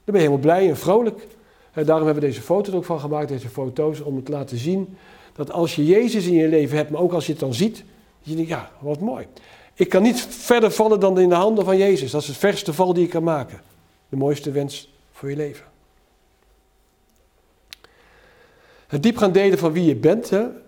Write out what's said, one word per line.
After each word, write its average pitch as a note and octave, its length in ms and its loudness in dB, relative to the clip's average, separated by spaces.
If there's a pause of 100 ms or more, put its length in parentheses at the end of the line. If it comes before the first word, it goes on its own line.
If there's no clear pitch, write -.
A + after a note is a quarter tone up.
Dan G#3 100 -2
ben - 0 -
je G3 60 4
helemaal C#3+ 320 4
blij F#3 160 4
en C#3+ 80 0
vrolijk. G#3+ 500 0 (460)
Hè, D#3 120 -4
daarom D#3 220 2
hebben D3+ 160 0
we D3 60 2
deze A2+ 140 -6
foto G3+ 280 0
er F#3+ 60 -2
ook F3 80 -4
van D#3+ 160 -6
gemaakt, D3 280 -4
deze B2 200 -8
foto's, D3 520 -4
om C#3+ 160 -8
het C3 80 -8
te C#3+ 80 -10
laten C#3 260 -8
zien F#3 380 -4 (360)
dat D3 200 -10
als E3+ 220 -2
je D3 120 0
Jezus G#3+ 400 4
in F3 80 2
je D#3+ 140 4
leven D3+ 280 2
hebt, D3 140 -2
maar D3 100 -4
ook F3 120 2
als E3 140 -2
je D#3 60 -2
het D3 80 -8
dan C3+ 140 -4
ziet, G3+ 220 -2
dat - 80 -20 (380)
je D3+ 120 -10
denkt: D#3+ 160 -4
"Ja, D3 200 -8 (100)
wat D3 200 -6
mooi. A#3+ 260 -6 (480)
Ik - 140 0
kan F#3+ 140 4
niet A#3 180 2
verder A#3 500 2
vallen A3 300 2
dan F#3+ 180 2
in F3+ 100 6
de F3 60 4
handen G3+ 300 2
van F#3+ 120 2
Jezus." F#3+ 340 2
Dat D3 120 -4
is - 60 -10
het C#3 80 -10
verste F#3+ 360 -2
val F3+ 200 0
die F3 100 2
je E3 60 0
kan E3 140 -4
maken. D3+ 380 -4 (480)
De C3+ 80 -8
mooiste C#3+ 340 -2
wens C#3 420 -6 (200)
voor C#3 180 -12
je C#3+ 60 -8
leven. D3 280 -10 (3250)
Het C#3+ 160 -4
diepgaand G#3+ 320 2
delen F#3+ 240 4
van E3 140 0
wie F3 120 0
je C#3+ 120 4
bent, D#3+ 340 2
hè, G3 120 2 (260)